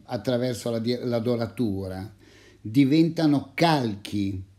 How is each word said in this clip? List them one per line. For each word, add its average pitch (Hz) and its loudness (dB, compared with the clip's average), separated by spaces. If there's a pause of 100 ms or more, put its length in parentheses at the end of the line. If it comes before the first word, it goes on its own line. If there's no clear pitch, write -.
attraverso 123 -2
la 117 -2
di-, 120 -2
la 120 -2
doratura, 104 -4 (440)
diventano 143 2
calchi 104 0 (160)